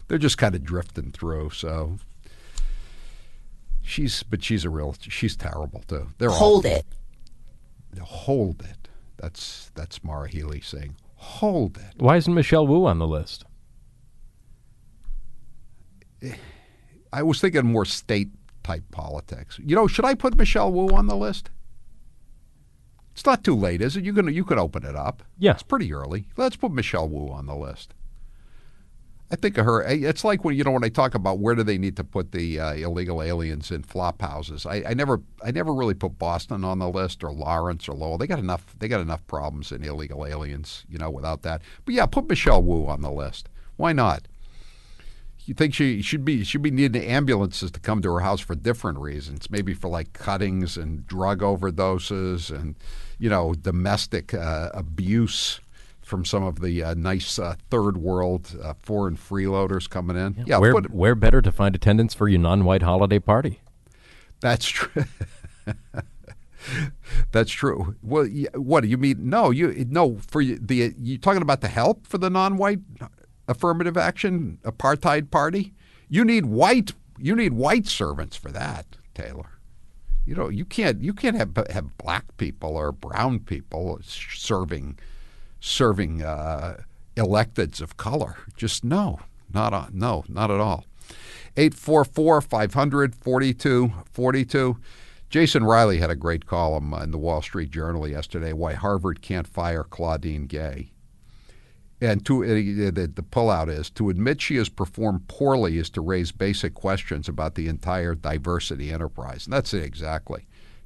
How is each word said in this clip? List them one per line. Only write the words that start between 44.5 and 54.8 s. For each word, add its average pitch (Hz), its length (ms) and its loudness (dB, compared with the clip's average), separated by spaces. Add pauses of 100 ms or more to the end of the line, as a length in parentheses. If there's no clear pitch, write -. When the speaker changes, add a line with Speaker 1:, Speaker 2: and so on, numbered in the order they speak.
Speaker 1:
You 135 100 -6
think 151 180 2
she 127 280 2
should 143 220 -2
be, 131 200 0
should 143 180 -2
be 147 80 2
needing 127 340 2
ambulances 104 680 0
to - 80 -12
come 107 240 0
to 90 100 2
her 87 60 2
house 95 200 0
for - 140 -6
different 82 460 -2
reasons, 71 500 -10
maybe 98 240 -2
for, 87 140 -6
like, 85 260 -4
cuttings 95 640 -2
and 78 300 -8
drug 92 320 0
overdoses 92 1160 0
and, 76 200 -6 (420)
you 92 120 0
know, 85 260 2
domestic, 92 760 -2
uh, 82 420 -4
abuse 95 840 0 (440)